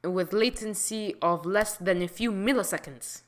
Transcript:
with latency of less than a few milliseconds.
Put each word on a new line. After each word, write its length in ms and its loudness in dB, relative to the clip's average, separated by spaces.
with 280 0
latency 880 0
of 240 2
less 320 2
than 260 2
a 60 0
few 220 -2
milliseconds. 960 -2